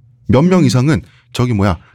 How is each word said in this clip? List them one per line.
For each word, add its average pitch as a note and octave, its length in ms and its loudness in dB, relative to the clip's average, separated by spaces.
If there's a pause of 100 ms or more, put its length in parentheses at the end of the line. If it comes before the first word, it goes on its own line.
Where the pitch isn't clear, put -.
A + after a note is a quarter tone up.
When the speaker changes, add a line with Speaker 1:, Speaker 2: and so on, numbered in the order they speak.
(280)
Speaker 1:
몇 B2 160 2
명 F3+ 160 2
Speaker 2:
음. D#3+ 60 2
Speaker 1:
이상은 B2+ 360 0 (300)
저기 B2 220 -4
뭐야, G2 240 -2 (180)